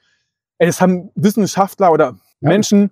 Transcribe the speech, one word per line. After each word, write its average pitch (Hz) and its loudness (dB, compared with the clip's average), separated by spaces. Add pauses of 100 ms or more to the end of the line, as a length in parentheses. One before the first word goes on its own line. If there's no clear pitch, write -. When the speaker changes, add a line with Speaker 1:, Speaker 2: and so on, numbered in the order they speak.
(600)
Speaker 1:
ey, 165 2
das 170 -4
haben 185 0
Wissenschaftler 190 0
oder 151 0 (260)
Speaker 2:
Ja. 143 -2
Speaker 1:
Menschen 202 2